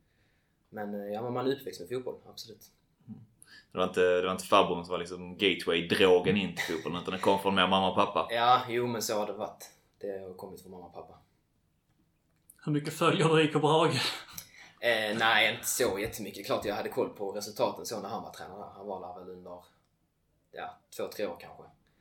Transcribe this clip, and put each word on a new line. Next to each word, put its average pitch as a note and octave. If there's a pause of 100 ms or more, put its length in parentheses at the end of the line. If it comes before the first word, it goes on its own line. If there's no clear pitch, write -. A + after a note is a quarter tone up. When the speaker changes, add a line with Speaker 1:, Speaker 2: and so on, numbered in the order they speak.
(720)
Speaker 1:
Men, G#2
eh, G2+
ja, A2
men B2
man B2+
är C3+
uppväxt D3
med -
fotboll, B2+ (160)
absolut. G#2+ (480)
Speaker 2:
Mm. A2 (520)
Det -
var F2+
inte, F#2
det F2+
var F#2
inte F#2
farbrorn F2
som F2
var F2
liksom F2+
gateway-drogen F2+
in F#2
till -
fotbollen, D#2+
utan -
det F#2+
kom G2
från G2
mer F#2
mamma F#2+
och F2+
pappa? G2+
Speaker 1:
Ja, A#2+
jo, A#2+
men A#2
så G#2+
har G#2+
det G#2
varit. - (300)
Det G2+ (180)
har F#2
kommit F#2
från F#2
mamma F2+
och -
pappa. F2 (1500)
Speaker 3:
Hur D#3
mycket D3
följer D#3
du D#3+
I D3+
K D3+
Brage? D3 (800)
Speaker 1:
Eh, A2
nej, A2
inte -
så G2+
jättemycket. G2
Klart A2
jag G#2
hade G#2+
koll G#2
på G2
resultaten G#2
så G#2+
när F#2+
han G#2
var -
tränare. F#2+ (120)
Han G2
var F#2+
där F#2
väl F2+
under, F2+ (920)
ja, - (200)
två, G#2+ (120)
tre G#2
år F2+
kanske. - (380)